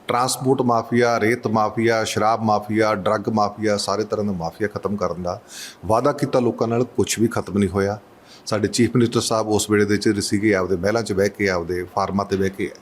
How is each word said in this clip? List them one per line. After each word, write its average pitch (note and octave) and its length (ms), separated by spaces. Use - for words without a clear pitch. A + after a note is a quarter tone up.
ਟਰਾਂਸਪੋਰਟ C3 540
ਮਾਫੀਆ, A#2+ 580
ਰੇਤ A#2 280
ਮਾਫੀਆ, A2 560
ਸ਼ਰਾਬ A2 380
ਮਾਫੀਆ, G#2+ 540
ਡਰੱਗ G#2 340
ਮਾਫੀਆ, G#2 480
ਸਾਰੇ G2+ 260
ਤਰ੍ਹਾਂ G#2 220
ਦਾ G#2 60
ਮਾਫੀਆ F2 360
ਖਤਮ G2 280
ਕਰਨ F2+ 280
ਦਾ F2 180
ਵਾਅਦਾ A#2+ 260
ਕੀਤਾ C#3 280
ਲੋਕਾਂ A#2 280
ਨਾਲ, A#2 160
ਕੁਛ G#2 360
ਵੀ A2 80
ਖਤਮ G2 300
ਨਹੀਂ G2 120
ਹੋਇਆ। G2 300
ਸਾਡੇ G#2+ 220
ਚੀਫ A2+ 280
ਮਿਨਿਸਟਰ A#2+ 240
ਸਾਹਿਬ A2 280
ਉਸ G#2+ 220
ਵੇਲੇ G#2 160
ਦੇ G#2 120
ਚ G2+ 220
ਸੀਗੇ, G#2 340
ਆਪਦੇ F#2 220
ਮਹਿਲਾਂ G#2 280
'ਚ G#2 100
ਬਹਿ G2 160
ਕੇ, G2+ 200
ਆਪਦੇ F2+ 340
ਫਾਰਮਾਂ F#2+ 420
'ਤੇ G2 120
ਬਹਿ F#2+ 120
ਕੇ F#2+ 220